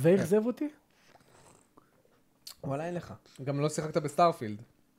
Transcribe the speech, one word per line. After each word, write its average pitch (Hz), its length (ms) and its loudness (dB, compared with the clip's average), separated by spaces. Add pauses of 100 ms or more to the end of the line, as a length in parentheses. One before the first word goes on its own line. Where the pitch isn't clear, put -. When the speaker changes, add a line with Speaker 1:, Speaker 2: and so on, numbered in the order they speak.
Speaker 1:
כן. 160 80 6
Speaker 2:
ואכזב 196 360 4
אותי? 247 220 -4 (2000)
Speaker 1:
וואלה, 139 220 -4
אין 175 80 -6
לך. - 200 -8 (300)
גם 139 160 -2
לא 151 80 2
שיחקת 156 280 -2
בסטארפילד. 147 640 0 (360)